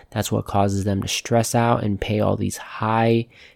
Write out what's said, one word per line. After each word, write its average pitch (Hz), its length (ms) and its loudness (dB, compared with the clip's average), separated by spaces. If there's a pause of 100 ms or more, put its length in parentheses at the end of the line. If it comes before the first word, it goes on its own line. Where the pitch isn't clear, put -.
That's 107 220 -4
what 107 160 -2
causes 101 360 0
them 98 200 0
to - 40 -6
stress - 460 0
out 117 300 2
and 101 180 -2
pay 104 180 -2
all 101 160 2
these 101 220 -4
high 117 720 0 (280)